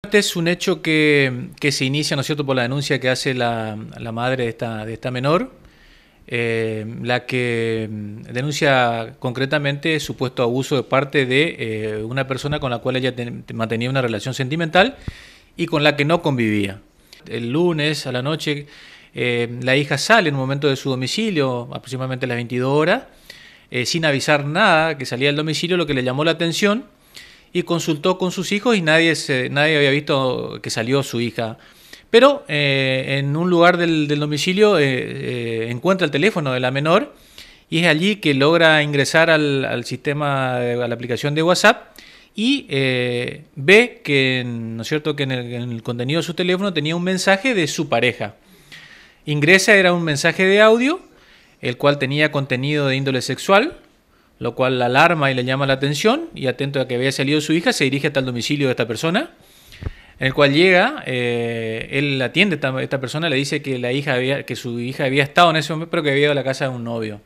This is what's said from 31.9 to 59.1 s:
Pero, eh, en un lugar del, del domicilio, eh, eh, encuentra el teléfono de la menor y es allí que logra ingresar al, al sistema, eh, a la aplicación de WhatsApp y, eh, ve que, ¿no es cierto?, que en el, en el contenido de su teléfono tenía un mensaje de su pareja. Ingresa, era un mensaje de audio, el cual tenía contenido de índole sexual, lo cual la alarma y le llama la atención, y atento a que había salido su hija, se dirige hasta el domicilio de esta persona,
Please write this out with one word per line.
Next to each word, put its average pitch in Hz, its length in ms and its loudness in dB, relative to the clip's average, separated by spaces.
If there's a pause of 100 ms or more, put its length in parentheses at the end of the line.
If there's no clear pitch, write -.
Pero, 269 400 6
eh, 135 680 0
en 143 200 -2
un 180 120 0
lugar 175 280 6
del, 160 320 0
del 147 100 0
domicilio, 180 580 2
eh, 147 80 4
eh, 120 840 -4
encuentra 180 340 0
el 151 80 -2
teléfono 147 400 0
de 127 80 -2
la 127 120 0
menor 165 440 0 (540)
y 160 100 0
es 175 80 2
allí 180 300 2
que 151 160 2
logra 156 500 4
ingresar 147 460 2
al, 147 340 2
al 120 220 -4
sistema, 135 760 -2
eh, 120 120 -2
a 120 160 -2
la 120 40 -4
aplicación 120 420 -4
de 160 60 2
WhatsApp 180 540 2 (400)
y, 247 320 0
eh, 127 800 -2 (100)
ve 202 480 4
que, 131 420 2
¿no 113 360 -8
es 110 80 -8
cierto?, 151 260 -2
que 139 80 -4
en 135 80 -4
el, 123 220 -6
en 120 180 -6
el 113 120 -8
contenido 127 360 -2
de 160 40 -2
su 175 100 -6
teléfono 185 400 -2
tenía 160 240 -2
un 175 60 -4
mensaje 190 520 0
de 160 120 2
su 147 200 -4
pareja. 117 480 0 (880)
Ingresa, 165 480 4
era 180 200 6
un 175 100 0
mensaje 160 420 0
de 202 160 6
audio, 233 380 4 (600)
el 123 160 -4
cual 143 200 4
tenía 143 320 0
contenido 139 580 -2
de 131 100 0
índole 135 240 -2
sexual, 196 560 2 (600)
lo 120 140 -4
cual 131 240 0
la 123 80 2
alarma 143 460 4
y - 20 -2
le 123 120 -2
llama 135 200 0
la 135 80 2
atención, 151 600 0
y 135 100 -6
atento 139 340 -2
a 127 80 -2
que 123 60 -6
había 127 180 0
salido 147 300 0
su 156 120 -2
hija, 175 200 2
se 151 120 0
dirige 139 200 0
hasta 143 140 0
el 127 80 -2
domicilio 135 400 -2
de 127 60 2
esta 117 140 0
persona, 170 440 -2 (880)